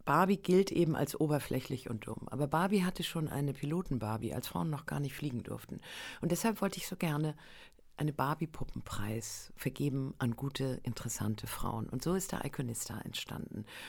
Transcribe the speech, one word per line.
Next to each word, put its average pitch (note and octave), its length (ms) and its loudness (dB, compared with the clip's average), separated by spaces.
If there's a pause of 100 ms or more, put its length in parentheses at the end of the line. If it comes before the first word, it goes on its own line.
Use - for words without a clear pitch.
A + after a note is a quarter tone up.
Barbie F3+ 340 6
gilt F#3+ 340 6
eben D#3+ 240 6
als - 240 0
oberflächlich C#3 680 2
und A2+ 180 -4
dumm. - 220 -6
Aber C#3+ 180 0
Barbie F3+ 360 4
hatte F3+ 200 0
schon D#3 240 -2
eine C#3 260 0
Piloten-Barbie, A#2 800 -2
als - 140 -4
Frauen E3+ 220 0
noch C#3+ 160 -2
gar D3 140 -2
nicht C#3 160 -2
fliegen B2+ 280 -4
durften. - 360 -8 (420)
Und E3 100 2
deshalb G#3 300 2
wollte G3 160 0
ich E3+ 100 -6
so - 80 -6
gerne D3+ 400 0 (640)
eine D3 160 2
Barbie-Puppenpreis C3 1400 -2
vergeben C3+ 600 0
an A#2 180 2
gute, C3+ 480 -2
interessante G#2+ 640 -2
Frauen. A2 400 -2
Und - 160 -4
so E3 100 2
ist F#3 200 0
der - 100 -2
Iconista A#2 560 -4
entstanden. - 680 -6 (240)